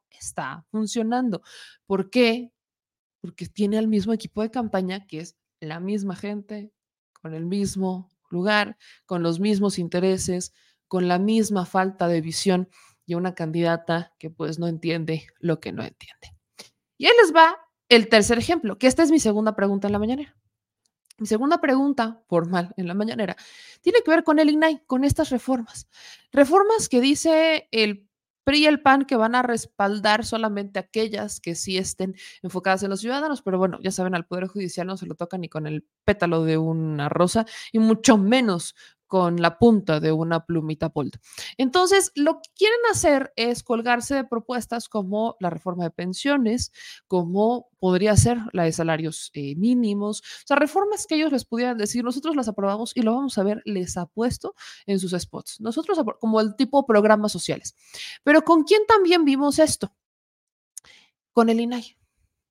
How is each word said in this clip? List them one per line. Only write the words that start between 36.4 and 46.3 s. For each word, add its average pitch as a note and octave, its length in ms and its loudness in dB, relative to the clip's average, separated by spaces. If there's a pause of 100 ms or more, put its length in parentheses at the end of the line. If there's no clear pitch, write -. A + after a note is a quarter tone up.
de D#3+ 140 2
una D#3+ 520 -2
rosa, F#3 360 2 (260)
y A3+ 80 0
mucho A3 380 4
menos G3+ 580 2 (300)
con F3 360 0
la E3+ 160 2
punta G3+ 420 4
de D#3+ 120 2
una E3 340 0
plumita D#3 440 -4
Bolt. - 280 -6 (400)
Entonces, F4+ 560 2
lo D4+ 300 0
que - 120 -20
quieren A4 220 2 (140)
hacer C#4 440 0
es A#3+ 280 -4
colgarse A#3+ 500 -2
de C4+ 100 0
propuestas A#3 640 -8
como G#3 520 -4
la F3+ 100 -4
reforma F3 340 -6
de E3 60 -2
pensiones, A3+ 840 -2 (360)